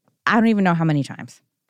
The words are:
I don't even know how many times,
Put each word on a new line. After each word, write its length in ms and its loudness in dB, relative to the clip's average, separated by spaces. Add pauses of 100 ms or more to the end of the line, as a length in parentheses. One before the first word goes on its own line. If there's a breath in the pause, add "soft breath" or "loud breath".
(260)
I 100 0
don't 120 4
even 160 2
know 100 2
how 120 -2
many 180 0
times, 380 -16 (280)